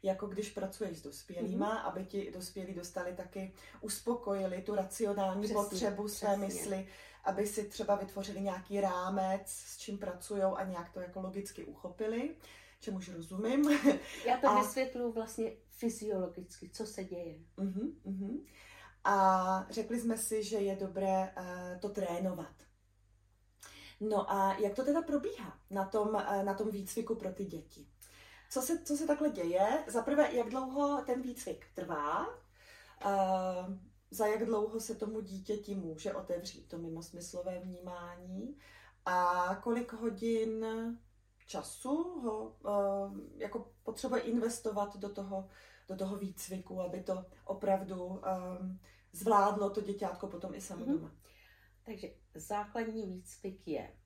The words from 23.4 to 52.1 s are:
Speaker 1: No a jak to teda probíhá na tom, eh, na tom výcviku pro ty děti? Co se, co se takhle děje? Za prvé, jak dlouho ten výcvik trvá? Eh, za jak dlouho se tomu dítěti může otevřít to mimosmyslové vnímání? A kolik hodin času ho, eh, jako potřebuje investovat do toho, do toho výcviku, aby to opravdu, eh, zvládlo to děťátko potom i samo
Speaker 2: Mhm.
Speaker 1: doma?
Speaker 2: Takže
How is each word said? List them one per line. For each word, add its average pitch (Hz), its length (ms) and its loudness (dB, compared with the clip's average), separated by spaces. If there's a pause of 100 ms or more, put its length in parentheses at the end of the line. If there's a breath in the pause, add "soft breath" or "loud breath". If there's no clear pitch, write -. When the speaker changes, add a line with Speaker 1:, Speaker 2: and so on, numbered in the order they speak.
Speaker 1:
No 208 320 2
a 196 280 6
jak 202 160 2
to 262 100 2
teda 294 160 6
probíhá 294 580 -2 (100)
na 196 160 2
tom, 214 300 2
eh, 196 280 2
na 202 100 2
tom 214 180 0
výcviku 214 440 -2
pro 185 180 -6
ty 196 120 -4
děti? 160 420 -12 (640 loud breath)
Co 254 100 0
se, 320 220 2
co 294 140 2
se 311 100 0
takhle 294 220 4
děje? 190 580 4
Za 226 140 2
prvé, 285 340 6
jak 226 140 4
dlouho 262 560 2
ten 254 160 0
výcvik 240 520 -6
trvá? 160 520 0 (800 loud breath)
Eh, 190 760 2 (320)
za 214 160 4
jak 220 180 4
dlouho 220 340 2
se 226 160 -4
tomu 220 260 -4
dítěti 196 540 -4
může 165 380 -4
otevřít - 540 -6
to 165 100 -10
mimosmyslové 175 800 -8
vnímání? 180 1000 -10 (480 loud breath)
A 180 580 4
kolik 240 300 0
hodin 220 720 2 (800)
času - 580 -2
ho, 233 600 -4
eh, 196 800 0
jako - 280 -6 (120)
potřebuje 233 380 0
investovat 214 760 0
do 196 120 -6
toho, 196 380 -6 (420 loud breath)
do 185 60 -4
toho 190 220 -2
výcviku, 185 640 -6
aby 180 220 -4
to 185 220 -2 (200 loud breath)
opravdu, 190 800 0
eh, 185 540 -4 (320 soft breath)
zvládlo 202 580 6
to 208 120 -2
děťátko 196 460 -4
potom - 280 -8
i 196 60 -10
samo 190 240 -8
Speaker 2:
Mhm. 277 80 2
Speaker 1:
doma? - 180 -2 (720 soft breath)
Speaker 2:
Takže 196 240 -10 (280)